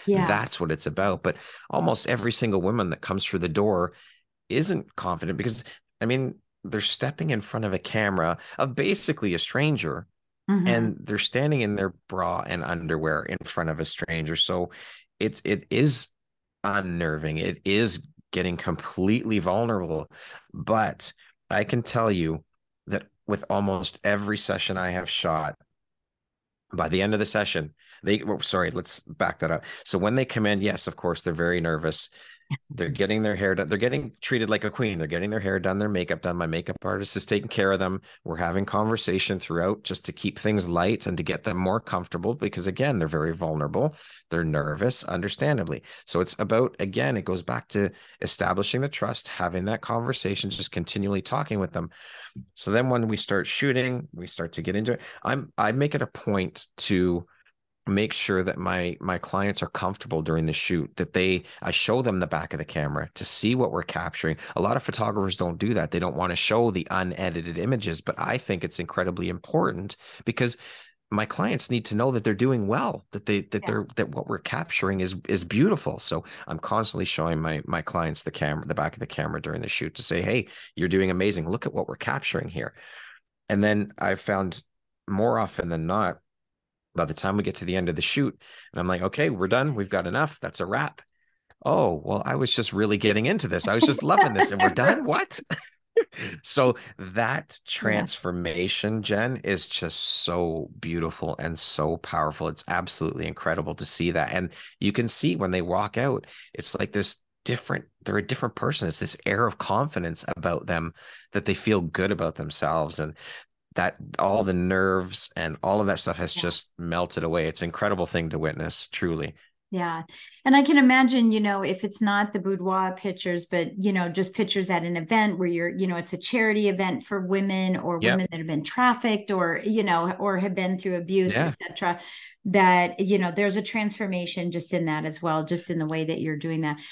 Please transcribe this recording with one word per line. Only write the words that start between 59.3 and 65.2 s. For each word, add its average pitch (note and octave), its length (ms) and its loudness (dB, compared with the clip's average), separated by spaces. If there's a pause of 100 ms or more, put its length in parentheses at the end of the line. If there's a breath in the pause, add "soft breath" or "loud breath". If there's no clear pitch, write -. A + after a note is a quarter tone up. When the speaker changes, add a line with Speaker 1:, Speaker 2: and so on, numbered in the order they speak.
Speaker 2:
are - 60 -4
comfortable F2+ 540 -4
during D#2+ 240 2
the D#2 60 0
shoot, - 440 -2
that E2+ 180 -4
they, F#2 280 2 (200 loud breath)
I F2+ 100 -4
show A#2 280 2
them G#2+ 200 0
the F2+ 80 2
back D#2+ 240 -4
of D#2 60 -6
the D#2+ 60 -6
camera D2 500 -4
to - 100 -6
see - 320 4
what B2 160 2
we're E2+ 100 -2
capturing. E2 540 -2 (180 loud breath)
A - 80 0
lot A2 140 2
of C3+ 80 -2
photographers G#2 520 0